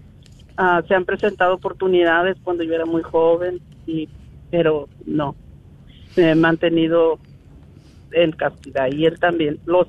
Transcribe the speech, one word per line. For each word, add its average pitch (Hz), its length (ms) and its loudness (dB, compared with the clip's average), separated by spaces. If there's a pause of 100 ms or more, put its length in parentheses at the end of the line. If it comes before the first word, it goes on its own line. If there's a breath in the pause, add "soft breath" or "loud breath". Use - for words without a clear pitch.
(580)
Ah, 180 300 2
se 202 80 2
han 180 100 0
presentado 190 500 -2
oportunidades 180 880 0
cuando 175 200 -4
yo 160 100 -6
era 165 120 -4
muy 165 180 -4
joven, 170 560 0 (260)
y, 160 220 -6 (420)
pero 156 380 0 (180)
no, 151 300 -4 (840 loud breath)
me 165 140 6
he 156 40 4
mantenido 165 840 2 (920)
en 165 200 2
castidad, 139 600 -6
y 151 140 0
él 165 140 0
también, 170 480 -2
lo 175 220 2